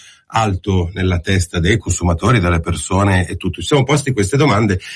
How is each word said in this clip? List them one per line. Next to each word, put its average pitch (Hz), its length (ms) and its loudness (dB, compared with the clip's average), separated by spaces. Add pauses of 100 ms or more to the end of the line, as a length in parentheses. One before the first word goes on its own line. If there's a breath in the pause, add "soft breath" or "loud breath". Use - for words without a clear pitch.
(300 loud breath)
alto 95 640 0
nella 92 280 0
testa 92 380 -2
dei 95 200 2
consumatori, 87 600 0
delle 85 220 2
persone 92 640 0
e 101 100 -8
tutto. 90 260 -6
Ci - 60 -8
siamo 143 140 4
posti 135 300 0
queste 101 240 0
domande 110 420 2 (180 loud breath)